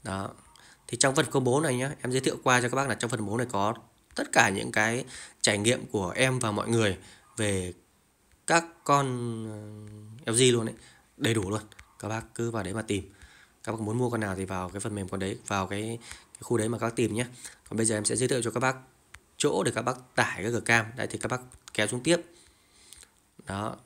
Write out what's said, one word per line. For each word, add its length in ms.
Đó. 260
Thì 100
trong 180
phần 160
công 120
bố 180
này 160
nhá, 140
em 100
giới 100
thiệu 220
qua 180
cho 80
các 60
bác 120
là 80
trong 140
phần 100
công 100
bố 80
này 140
có 220
tất 160
cả 180
những 220
cái 340
trải 160
nghiệm 280
của 240
em 300
và 120
mọi 160
người 300
về 360
các 180
con, 240
ờ, 80
L 20
G 180
luôn 120
ấy, 100
đầy 160
đủ 160
luôn. 120
Các 80
bác 280
cứ 160
vào 120
đấy 100
mà 80
tìm. 320
Các 80
bác 100
muốn 160
mua 120
con 120
nào 140
thì 100
vào 240
cái 100
phần 160
mềm 120
con 120
đấy, 280
vào 200
cái, 320
cái 80
khu 160
đấy 120
mà 80
các 80
bác 100
tìm 180
nhé. 120
Còn 80
bây 80
giờ 120
em 80
sẽ 100
giới 120
thiệu 140
cho 100
các 80
bác 160
chỗ 260
để 120
các 60
bác 340
tải 280
cái 80
Gcam. 340
Đấy, 120
thì 100
các 140
bác 100
kéo 140
xuống 160
tiếp. 180
Đó. 280